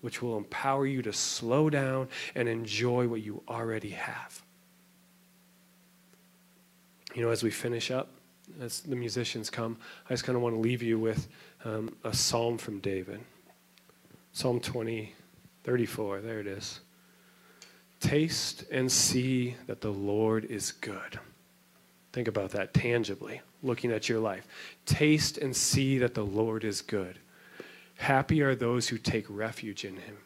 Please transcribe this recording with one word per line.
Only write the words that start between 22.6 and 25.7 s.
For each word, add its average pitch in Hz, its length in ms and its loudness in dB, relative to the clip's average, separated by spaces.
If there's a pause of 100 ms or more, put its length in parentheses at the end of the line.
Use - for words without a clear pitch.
tangibly, 117 680 2 (220)
looking 120 280 0
at 110 200 0
your 113 100 2
life. 104 260 -2 (380)
"Taste 151 540 4
and 131 180 -2
see 135 400 4